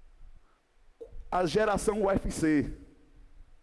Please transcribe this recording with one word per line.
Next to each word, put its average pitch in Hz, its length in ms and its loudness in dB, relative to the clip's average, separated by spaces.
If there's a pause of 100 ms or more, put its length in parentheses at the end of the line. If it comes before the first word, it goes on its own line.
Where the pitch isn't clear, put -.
(1300)
A 180 160 2
geração 208 560 2
U 196 80 2
F - 220 0
C, 156 440 2 (880)